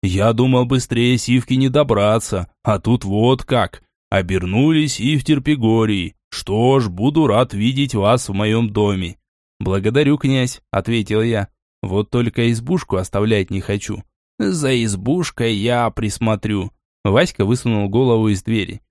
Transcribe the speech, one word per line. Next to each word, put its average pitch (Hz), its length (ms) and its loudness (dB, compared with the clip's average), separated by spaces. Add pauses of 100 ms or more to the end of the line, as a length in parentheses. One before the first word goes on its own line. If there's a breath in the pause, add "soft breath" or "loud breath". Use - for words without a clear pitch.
Я 98 300 2
думал, 127 340 2
быстрее 123 500 0
сивки 123 380 0
не 131 140 2
добраться, 110 800 0 (120)
а 104 160 0
тут 117 260 0
вот 113 400 0
как! - 380 -2 (280)
Обернулись 101 880 0
и 143 200 0
в 131 60 -4
Терпигории. 113 920 0 (140)
Что 120 500 0
ж, 110 80 -2
буду 135 380 0
рад 120 280 2
видеть 127 400 0
вас 110 340 2
в 101 40 -6
моем 107 380 0
доме». 101 460 -2 (440)
«Благодарю, 113 560 2
князь», 131 540 -2
ответил 107 500 0
я. 110 280 -2 (340)
«Вот 98 280 -2
только 120 400 0
избушку 120 460 -2
оставлять 101 540 -2
не 95 100 -4
хочу». - 420 -6 (360)
«За 170 340 -2 (120)
избушкой 117 680 -2
я 117 360 0
присмотрю». 107 800 -4 (320)
Васька 107 400 2
высунул 107 460 0
голову 113 380 2
из 98 140 0
двери. 107 380 -4 (100)